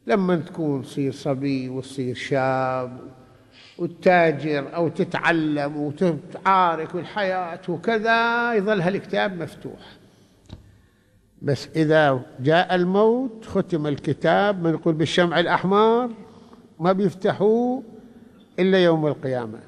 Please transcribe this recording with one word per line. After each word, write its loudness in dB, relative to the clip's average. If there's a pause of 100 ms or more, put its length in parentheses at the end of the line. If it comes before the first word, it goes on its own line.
لما 2
تكون -2
تصير -4
صبي -2
وتصير -6
شاب -2 (760)
وتتاجر 2
أو 0
تتعلم -2
وتتعارك 0
والحياة -4 (100)
وكذا، 0
يظل 0
هالكتاب -2
مفتوح. -12 (1600)
بس -4
إذا 4 (180)
جاء 2
الموت 0
ختم -2
الكتاب، 0
ما 2
نقول 0
بالشمع 2
الأحمر، 2 (680)
ما 2
بيفتحوه 0 (760)
إلا 4
يوم 4
القيامة. -4